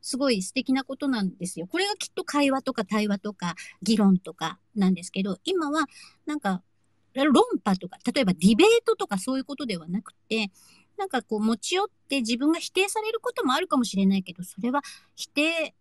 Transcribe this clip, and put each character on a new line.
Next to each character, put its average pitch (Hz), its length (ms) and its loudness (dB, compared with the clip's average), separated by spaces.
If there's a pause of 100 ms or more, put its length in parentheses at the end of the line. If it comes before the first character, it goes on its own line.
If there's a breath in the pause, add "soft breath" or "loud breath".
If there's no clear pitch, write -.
す - 140 -8
ご 269 140 2
い 196 140 2
素 - 100 -10
敵 262 180 -2
な 262 120 0
こ 269 120 -10
と 285 120 -4
な 240 160 0
ん 185 120 -2
で 175 120 -8
す - 120 -10
よ。 170 60 -6
こ 330 140 -4
れ 392 80 0
が 415 80 -2
き - 160 -12
っ - 20 -20
と 381 100 -6
会 285 280 2
話 262 100 -2
と 262 100 -6
か 214 140 -4
対 214 220 0
話 202 100 0
と 208 160 -8
か 170 220 -6 (260 loud breath)
議 208 160 2
論 196 220 6
と - 160 -12
か 160 240 -6 (160)
な 190 160 2
ん - 20 4
で 170 100 -4
す - 80 -14
け 190 120 -4
ど、 190 200 -4
今 320 280 -2
は 302 160 0 (400 loud breath)
な 302 80 -4
ん 302 40 -4
か、 185 220 -2 (520)
論 277 200 2 (300)
破 190 140 2
と 180 100 -12
か、 - 100 -16 (160)
例 277 100 2
え - 20 2
ば 185 80 2
デ 151 60 -4
ィ 208 180 6
ベ 330 80 8
ー - 20 8 (180)
ト 440 120 2
と 403 100 -4
か 196 100 -4
そ 254 180 -4
う - 20 -2
い 269 40 -4
う - 40 -8
こ 285 100 -10
と 294 100 -8
で 202 120 -4
は 165 100 -12
な 185 140 -4
く - 120 -20 (140)
て、 220 240 -2 (460 soft breath)
な 392 80 -2
ん 381 40 -8
か 247 140 -2
こ 214 140 -4
う - 20 -2
持 220 160 2
ち - 200 -4
寄 392 100 2
っ - 20 -10 (220)
て 277 100 0
自 233 160 -2
分 285 160 2
が 330 80 0
否 - 120 -10
定 392 180 2
さ 440 120 -4
れ 427 80 -4
る 453 120 -4
こ 494 100 -4
と 453 140 -4
も 254 80 2
あ 294 60 2
る 370 100 -4
か 294 80 2
も 240 80 2
し 190 100 -6
れ 196 100 2
な 196 120 4
い 190 60 -2
け 180 100 -14
ど、 180 100 -14
そ - 160 -16
れ 233 100 -2
は 277 120 -2 (340 loud breath)
否 - 140 -12
定 320 520 -2